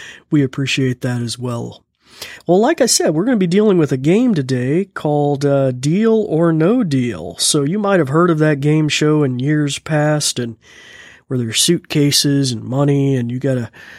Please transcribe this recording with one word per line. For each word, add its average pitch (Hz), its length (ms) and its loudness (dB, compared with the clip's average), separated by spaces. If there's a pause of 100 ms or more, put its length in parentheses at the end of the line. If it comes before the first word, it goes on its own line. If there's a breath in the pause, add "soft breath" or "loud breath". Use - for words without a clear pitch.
(300 loud breath)
we 147 140 2
appreciate 131 560 -4
that 123 220 -4
as 117 140 -8
well. 120 480 -10 (640 loud breath)
Well, 180 140 4
like 294 200 2
I 247 60 4
said, 269 240 0
we're 160 140 0
gonna 247 140 2
be 185 100 2
dealing 202 280 4
with 156 140 2
a 139 60 0
game 185 400 2
today 131 480 -2
called, 147 600 -2
uh, 139 280 2
Deal 202 560 0
or 165 240 2
No 196 320 2
Deal. 117 540 -2
So 147 260 0
you 180 160 -2
might 196 180 2
have 135 120 0
heard 170 200 2
of 156 80 0
that 156 220 2
game 151 280 2
show 151 360 2
in 127 160 -2
years 147 400 -2
past, 151 580 -2
and 117 180 -6 (680 loud breath)
where 131 120 -4
there's 113 220 -2
suitcases 143 920 0
and 110 100 -6
money, 139 540 0
and 120 160 -2
you 127 80 -6
gotta, 127 320 -2 (280 loud breath)